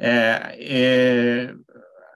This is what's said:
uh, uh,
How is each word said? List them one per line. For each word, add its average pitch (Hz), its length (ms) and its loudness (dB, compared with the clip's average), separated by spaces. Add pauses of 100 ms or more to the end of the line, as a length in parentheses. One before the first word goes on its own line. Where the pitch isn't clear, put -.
uh, - 60 -4
uh, 123 1500 0 (640)